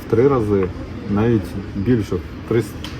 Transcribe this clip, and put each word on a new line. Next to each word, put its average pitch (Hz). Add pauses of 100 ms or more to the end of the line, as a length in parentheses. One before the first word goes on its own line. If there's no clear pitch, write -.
в -
три 117
рази, 104 (420)
навіть 107 (340)
більше, 101
в -
три 110
с-, 107 (340)